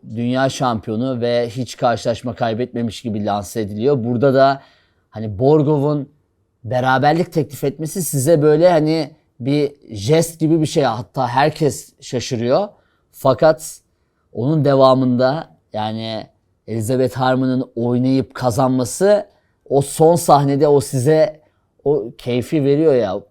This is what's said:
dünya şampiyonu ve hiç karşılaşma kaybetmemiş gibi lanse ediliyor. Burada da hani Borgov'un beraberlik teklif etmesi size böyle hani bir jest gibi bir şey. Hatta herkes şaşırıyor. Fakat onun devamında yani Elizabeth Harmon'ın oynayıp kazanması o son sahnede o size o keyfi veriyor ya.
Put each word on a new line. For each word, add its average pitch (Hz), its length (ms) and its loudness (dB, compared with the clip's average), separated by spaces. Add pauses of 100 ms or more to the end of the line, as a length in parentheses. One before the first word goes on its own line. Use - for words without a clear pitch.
(140)
dünya 127 340 0
şampiyonu 120 720 -4
ve 120 280 -2
hiç 117 280 -10
karşılaşma 120 580 -2
kaybetmemiş 117 680 -4
gibi 107 220 -6
lanse 104 360 -4
ediliyor. 110 440 -2
Burada 123 300 0
da 135 280 2 (480)
hani 107 280 -10
Borgov'un 147 720 2 (560)
beraberlik 131 680 0
teklif - 320 -4
etmesi 160 380 -6
size 147 400 2
böyle 156 280 4
hani 156 400 0 (300)
bir 143 320 -2 (220)
jest 151 460 0
gibi 160 200 2
bir 156 60 0
şey. 151 160 0
Hatta 123 460 -4
herkes 139 720 -2
şaşırıyor. 131 680 -2 (440)
Fakat 156 680 0 (520)
onun 139 320 -2
devamında 131 920 2 (160)
yani 110 540 -8 (400)
Elizabeth 117 500 -2
Harmon'ın 131 600 -2
oynayıp 123 580 -2
kazanması 131 960 0 (400)
o 139 140 2
son 160 340 4
sahnede 143 520 4
o 143 120 6
size 147 600 0 (440)
o 139 200 0 (140)
keyfi 123 460 -2
veriyor 143 300 4
ya. 101 260 0 (100)